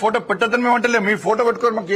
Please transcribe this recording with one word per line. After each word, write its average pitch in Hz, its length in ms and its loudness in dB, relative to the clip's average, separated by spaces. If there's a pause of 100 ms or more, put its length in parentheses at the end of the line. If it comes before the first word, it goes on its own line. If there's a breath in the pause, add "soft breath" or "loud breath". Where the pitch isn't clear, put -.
ఫోటో 220 160 2 (100)
పెట్టద్దని 233 380 0
మేము 247 100 4
అంటలేము, 233 320 0
మీ 214 60 2 (100)
ఫోటో 220 220 2
పెట్టుకోవడం 233 320 0
మాకు 185 160 -4